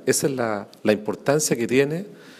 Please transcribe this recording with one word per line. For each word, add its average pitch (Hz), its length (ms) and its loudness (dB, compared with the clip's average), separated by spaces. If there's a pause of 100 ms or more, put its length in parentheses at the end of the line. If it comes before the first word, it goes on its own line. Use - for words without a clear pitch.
Esa 131 220 0
es 139 60 -2
la, 110 340 -4 (160)
la 110 80 4
importancia 123 640 0
que 117 120 -2
tiene 143 380 2 (340)